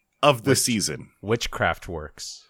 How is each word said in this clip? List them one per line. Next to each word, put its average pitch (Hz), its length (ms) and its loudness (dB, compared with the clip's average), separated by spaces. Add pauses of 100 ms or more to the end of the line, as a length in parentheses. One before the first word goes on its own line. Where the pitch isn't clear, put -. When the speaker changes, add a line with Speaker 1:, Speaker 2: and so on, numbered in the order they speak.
(220)
Speaker 1:
of 135 220 4
the 139 80 4
Speaker 2:
Witch- 127 80 4
Speaker 1:
season. 80 500 -2 (120)
Speaker 2:
Witchcraft 98 680 -2
Works. - 640 -12